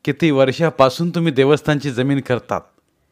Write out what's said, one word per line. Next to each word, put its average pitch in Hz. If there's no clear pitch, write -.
किती 151
वर्षापासून 135
तुम्ही 165
देवस्थानची 143
जमीन 131
करतात, 113